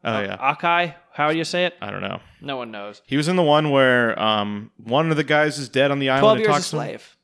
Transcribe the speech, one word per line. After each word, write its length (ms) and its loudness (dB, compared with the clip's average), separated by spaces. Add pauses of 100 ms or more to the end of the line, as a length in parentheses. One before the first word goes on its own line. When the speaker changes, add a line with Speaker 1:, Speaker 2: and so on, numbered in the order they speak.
Speaker 1:
Oh, 140 -2
Speaker 2:
O-, 40 -2
Speaker 1:
yeah. 160 -6
Speaker 2:
Akai? 580 -2 (180)
How 180 0
do 60 -2
you 80 -4
say 200 -2
it? 160 -6
Speaker 1:
I 100 -10
don't 100 -10
know. 180 -8 (220)
Speaker 2:
No 160 -8
one 140 -10
knows. 340 -14
Speaker 1:
He 120 -6
was 100 0
in 100 0
the 60 4
one 280 4
where, 480 4
um, 580 -2
one 340 0
of 60 2
the 60 0
guys 340 0
is 120 -10
dead 220 2
on 80 -2
the 100 0
island 140 2
Speaker 2:
Twelve 140 6
Speaker 1:
and 80 -2
Speaker 2:
Years 40 2
a 100 2
Speaker 1:
talks 120 -6
to 40 -6
him. 60 -4
Speaker 2:
Slave. 420 -12